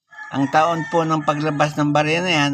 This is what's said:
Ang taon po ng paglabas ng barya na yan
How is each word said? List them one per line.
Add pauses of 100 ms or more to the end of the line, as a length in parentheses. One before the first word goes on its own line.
(320)
Ang
taon
po
ng
paglabas
ng
barya
na
yan